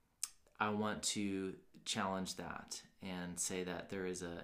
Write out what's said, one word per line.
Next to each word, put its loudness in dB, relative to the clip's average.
I 4
want 2
to 2
challenge 2
that -6
and -4
say 2
that -2
there 0
is 0
a -2